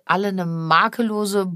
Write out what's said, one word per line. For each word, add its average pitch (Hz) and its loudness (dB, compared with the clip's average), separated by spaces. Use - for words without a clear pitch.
alle 190 0
eine 190 -2
makellose 196 0